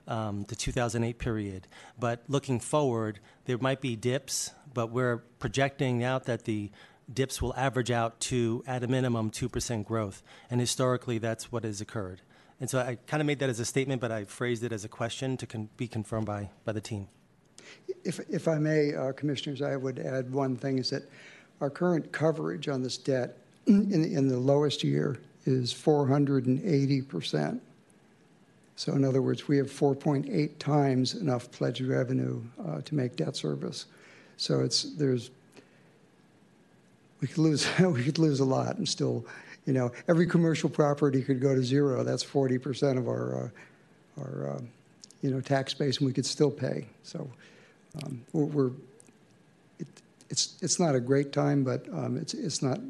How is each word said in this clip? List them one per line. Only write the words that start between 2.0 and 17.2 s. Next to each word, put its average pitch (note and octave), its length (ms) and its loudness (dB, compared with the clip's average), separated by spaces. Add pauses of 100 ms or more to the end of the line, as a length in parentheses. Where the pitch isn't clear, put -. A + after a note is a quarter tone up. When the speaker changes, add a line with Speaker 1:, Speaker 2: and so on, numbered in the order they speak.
Speaker 1:
looking C3+ 320 0
forward, A2+ 600 0 (260)
there B2 140 -2
might C3 220 0
be B2+ 140 -2
dips, B2 540 -4 (240)
but A#2 160 -2
we're B2 280 0 (200)
projecting C3+ 680 0
out C3 200 -2
that A#2 220 -4
the G#2+ 260 -4 (420)
dips C3 280 -2
will A#2+ 140 -2
average B2 340 0
out A#2 300 0
to, A#2+ 480 0
at B2+ 160 -4
a A#2+ 40 -2
minimum, A#2+ 420 0
two B2 180 -4
percent A2+ 400 -4
growth. A2 340 -2 (280)
And A#2+ 100 0
historically, B2 600 0
that's A2+ 340 -4
what A2+ 100 -4
has G#2 160 -6
occurred. F#2+ 420 -8 (380)
And B2+ 100 -6
so C3 100 0
I B2 180 -2 (100)
kinda D3+ 160 0
made D3 160 0
that C3+ 100 0
as A#2 120 -2
a A#2 40 -4
statement, C3+ 360 -2
but A#2+ 100 -2
I G#2+ 140 -4
phrased B2 360 -2
it A#2 120 -4
as G2+ 100 -4
a A2 60 -10
question B2+ 480 -4
to A#2+ 100 -8
con-, G#2+ 300 -8
be B2 100 -4
confirmed A2 380 -4
by, G#2 240 -6 (160)
by A2+ 80 -2
the G#2+ 80 -4
team. G2+ 260 -8 (960)